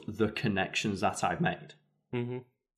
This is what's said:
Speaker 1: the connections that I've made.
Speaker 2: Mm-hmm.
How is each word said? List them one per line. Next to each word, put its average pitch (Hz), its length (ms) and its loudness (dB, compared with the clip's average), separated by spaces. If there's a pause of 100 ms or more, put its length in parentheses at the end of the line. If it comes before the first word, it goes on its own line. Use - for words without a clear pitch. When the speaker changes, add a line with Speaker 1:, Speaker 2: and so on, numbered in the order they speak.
Speaker 1:
the 104 240 2
connections 98 720 0
that 98 220 2
I've 87 180 2
made. - 340 0 (400)
Speaker 2:
Mm-hmm. 123 240 -2 (400)